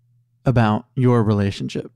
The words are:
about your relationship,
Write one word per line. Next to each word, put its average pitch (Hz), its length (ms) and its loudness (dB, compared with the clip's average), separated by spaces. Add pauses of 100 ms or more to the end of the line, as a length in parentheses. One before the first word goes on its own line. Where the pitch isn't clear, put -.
(460)
about 113 480 0
your 123 300 2
relationship, 104 720 -2